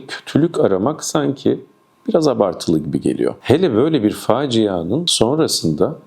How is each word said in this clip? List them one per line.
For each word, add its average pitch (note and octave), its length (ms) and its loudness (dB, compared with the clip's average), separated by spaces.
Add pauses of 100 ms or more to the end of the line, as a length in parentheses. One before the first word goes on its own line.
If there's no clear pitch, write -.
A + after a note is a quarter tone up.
kötülük - 520 -2
aramak G#2+ 440 0
sanki C#3 560 -2 (480)
biraz D#3+ 200 2
abartılı F#2+ 500 0
gibi C#2+ 220 -4
geliyor. A#1+ 400 -2
Hele D3+ 340 2
böyle C#3 280 2
bir G#2 80 4
facianın A2 960 0
sonrasında A#2 920 0 (100)